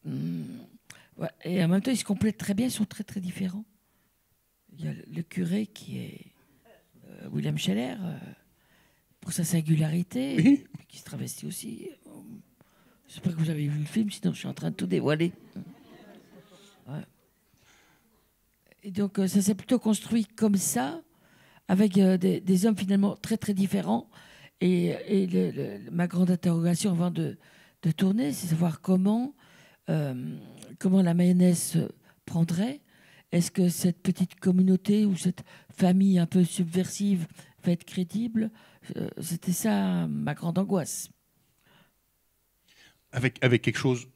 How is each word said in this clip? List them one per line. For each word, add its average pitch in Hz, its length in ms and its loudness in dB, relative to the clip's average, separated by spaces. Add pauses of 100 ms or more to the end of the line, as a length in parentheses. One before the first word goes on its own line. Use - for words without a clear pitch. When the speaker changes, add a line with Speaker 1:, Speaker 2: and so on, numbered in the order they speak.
Speaker 1:
Hum, 156 400 -6 (720)
ouais, 160 120 -6 (140)
et 180 200 -2
en 165 60 2
même 190 120 2
temps, 262 100 -2
ils 240 60 0
se - 80 -6
complètent 202 320 -2
très - 160 -4
bien, 214 140 0
ils 240 40 -2
sont 214 140 -2
très, - 180 -12
très - 180 -10
différents. 185 420 -6 (1120)
Il 165 60 -10
y 156 60 -4
a 147 40 -6
le, 165 100 -14 (100)
le 165 100 -6
curé 180 440 -4
qui - 320 -14
est, - 260 -14 (840)
euh, - 220 -18
William 147 280 -4
Scheller, 226 420 -2
euh, 165 180 -8 (1000)
pour - 140 -10
sa 175 100 -2
singularité, 165 960 0
Speaker 2:
Oui. 262 260 6 (160)
Speaker 1:
et - 80 -20
qui - 120 -20
se - 40 -20
travestit 127 440 -12
aussi. - 420 -12 (1160)
J'espère - 280 -6
que 160 40 -8
vous 160 100 2
avez 147 180 -2
vu 147 120 -2
le 151 60 -2
film, 208 260 -2
sinon - 220 -2
je - 60 -10
suis - 80 -8
en - 60 -8
train - 180 -6
de - 40 -8
tout 190 120 -6
dévoiler. 170 440 0 (1600)
Ouais. 147 140 -12 (1800)
Et 202 80 -10
donc, 196 280 -2
euh, 190 80 4
ça 202 140 4
s'est 196 140 2
plutôt 233 240 0
construit 220 460 0
comme 214 320 2
ça, 269 440 -2 (680)
avec, 190 300 4
euh, 190 200 6
des, 185 220 2
des 185 260 2
hommes 220 120 2
finalement 196 380 0
très, - 220 -6
très - 160 -4
différents. 196 560 -2 (520)
Et, 180 260 2 (200)
et 196 200 2
le, 185 240 2
le, 202 400 -10
ma 170 160 0
grande 175 240 2
interrogation 175 600 2
avant 175 200 0
de, 156 260 -4 (440)
de 160 100 2
tourner, 208 420 2
c'est 196 140 -8
savoir 160 340 0
comment, 208 520 2 (560)
euh, 147 480 -2 (420)
comment 190 220 4
la 170 120 4
mayonnaise 180 720 4 (380)
prendrait. 175 560 -2 (500)
Est-ce 170 200 2
que 180 180 2
cette - 320 0
petite - 380 0
communauté 190 680 4
ou 196 120 2
cette - 260 -2 (320)
famille 190 440 4
un 170 80 2
peu 185 160 4
subversive 180 840 -2 (360)
va 180 80 2
être 170 140 -2
crédible ? 220 640 -4 (480)
Euh, - 120 -6 (100)
c'était 170 320 -4
ça 190 560 0
ma 147 280 -4
grande 165 240 -2
angoisse. 190 500 -2 (2000)
Speaker 2:
Avec, 127 320 -2
avec 123 180 6
quelque - 160 0
chose 127 380 0